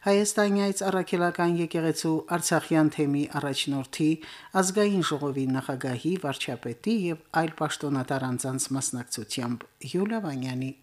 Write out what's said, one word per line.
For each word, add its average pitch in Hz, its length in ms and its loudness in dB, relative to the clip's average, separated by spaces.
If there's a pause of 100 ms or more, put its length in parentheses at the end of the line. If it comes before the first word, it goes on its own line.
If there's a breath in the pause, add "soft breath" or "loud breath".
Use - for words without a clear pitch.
Հայաստանի 202 640 4
այց 196 180 0
առաքելական 180 760 2
եկեղեցու 160 540 0 (220)
Արցախյան 156 560 4
թեմի 143 400 2
առաջնորդի, 139 760 0 (540 loud breath)
ազգային 196 480 2
ժողովի 139 380 0
նախագահի, 131 760 -2
վարչապետի 135 800 -4
և 165 180 -2 (220)
այլ 156 100 -2
պաշտոնատար 139 760 -2
անձանց 131 440 -2
մասնակցությամբ։ 120 960 -4 (240)
Յուլիա 208 320 0
Վանյանի 131 460 -4 (120)